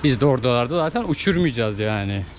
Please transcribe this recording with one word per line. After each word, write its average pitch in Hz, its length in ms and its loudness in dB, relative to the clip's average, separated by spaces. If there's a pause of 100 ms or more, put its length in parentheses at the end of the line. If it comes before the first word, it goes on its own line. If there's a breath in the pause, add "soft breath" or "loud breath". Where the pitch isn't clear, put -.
Biz 127 180 2
de 139 40 4
oralarda 123 500 2
zaten 175 320 -2
uçurmayacağız 139 720 0
yani. 101 440 -2 (160)